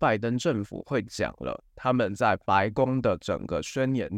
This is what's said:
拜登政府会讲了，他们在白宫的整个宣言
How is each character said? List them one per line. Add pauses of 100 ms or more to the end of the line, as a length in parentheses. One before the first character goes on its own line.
拜
登
政
府
会
讲
了， (140)
他
们
在
白
宫
的
整
个
宣
言